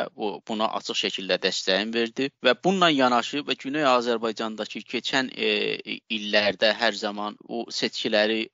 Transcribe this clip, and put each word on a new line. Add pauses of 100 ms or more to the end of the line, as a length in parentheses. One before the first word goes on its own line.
(160)
bu, (160)
buna (100)
açıq
şəkildə
dəstəyini
verdi (140)
və
bununla
yanaşı
və
Güney
Azərbaycandakı
keçən,
e,
illərdə
hər
zaman
o
seçkiləri